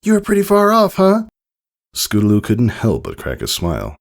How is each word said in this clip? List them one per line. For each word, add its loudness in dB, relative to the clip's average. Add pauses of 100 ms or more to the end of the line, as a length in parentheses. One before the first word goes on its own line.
You 2
were 2
pretty 0
far 2
off, 2
huh? 2 (680)
Scootaloo 0
couldn't 0
help -4
but -12
crack -10
a -8
smile. -6